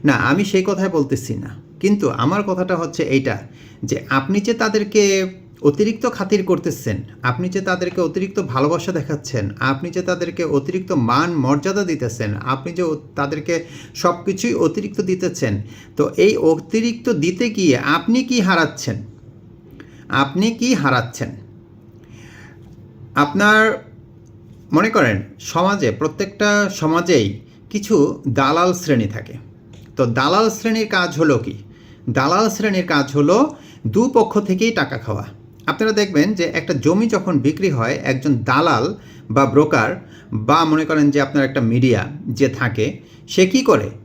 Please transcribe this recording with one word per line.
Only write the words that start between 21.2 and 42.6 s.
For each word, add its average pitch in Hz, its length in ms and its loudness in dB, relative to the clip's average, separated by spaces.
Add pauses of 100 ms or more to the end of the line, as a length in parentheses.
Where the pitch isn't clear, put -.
আপনার 208 680 2 (920)
মনে 196 160 4
করেন 123 320 2 (180)
সমাজে, 175 520 0
প্রত্যেকটা 202 760 -2
সমাজেই 160 680 0 (300)
কিছু 202 580 2
দালাল 147 460 2
শ্রেণী 123 340 0
থাকে। 107 260 -10 (640)
তো 131 100 2
দালাল 151 440 2
শ্রেণীর 220 380 -2
কাজ 175 320 0
হলো 147 180 4
কি? - 160 -4 (560)
দালাল 170 400 2
শ্রেণীর 196 360 0
কাজ 139 300 0
হলো 190 400 4 (320)
দুপক্ষ 220 520 2
থেকেই 202 320 0
টাকা 135 260 -2
খাওয়া। 104 280 -6 (400)
আপনারা 220 260 0
দেখবেন 196 420 2
যে 180 100 0
একটা 165 300 -2
জমি 175 340 2
যখন 185 320 0
বিক্রি 156 300 0
হয়, 123 340 0
একজন 135 400 0
দালাল 139 520 2 (360)
বা 135 140 4
ব্রোকার 143 600 2 (280)
বা 143 320 2
মনে 156 200 2
করেন 151 260 2
যে 143 100 2
আপনার 139 240 0
একটা 135 160 -2
মিডিয়া 117 500 2 (160)
যে 131 220 2
থাকে, 117 520 -4 (260)